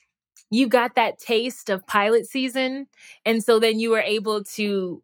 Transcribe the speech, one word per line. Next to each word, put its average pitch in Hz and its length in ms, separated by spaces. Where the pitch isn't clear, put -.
you 240 180
got 240 260
that 226 240
taste 240 520
of 190 160
pilot 214 400
season, 262 600
and 226 180
so 226 160
then 226 220
you 226 100
were 220 100
able 214 440
to 196 600